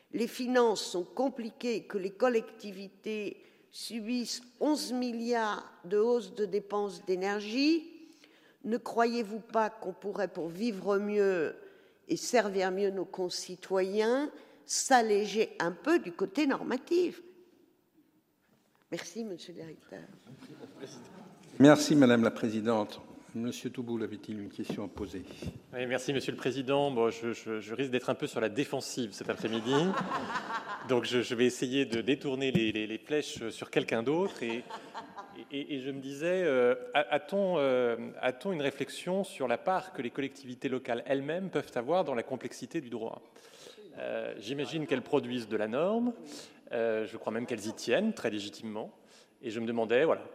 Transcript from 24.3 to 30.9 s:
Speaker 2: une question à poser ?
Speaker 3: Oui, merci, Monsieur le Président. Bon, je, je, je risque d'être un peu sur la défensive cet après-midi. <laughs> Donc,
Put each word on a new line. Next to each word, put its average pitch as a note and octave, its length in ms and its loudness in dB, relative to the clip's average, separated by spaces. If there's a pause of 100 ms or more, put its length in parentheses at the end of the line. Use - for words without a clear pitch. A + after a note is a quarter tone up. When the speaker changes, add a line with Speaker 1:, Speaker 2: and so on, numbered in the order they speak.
Speaker 2:
une G2+ 80 -8
question - 360 -6
à G2 40 -8
poser ? F#2 340 -8 (520)
Speaker 3:
Oui, B2+ 120 -4
merci, B2+ 280 0
Monsieur C3 180 -2
le A#2+ 60 -10
Président. C3+ 520 2
Bon, A#2 200 4
je, A2+ 220 -4
je, A2 280 -6
je G#2+ 140 -8
risque C3 160 -2
d'être B2 180 0
un C3 60 2
peu D3+ 120 -2
sur B2 140 -2
la A2 80 4
défensive B2+ 640 -2
cet - 160 -8
après-midi. A2+ 460 0 (560)
<laughs> A3+ 580 -6
Donc, A#2+ 160 4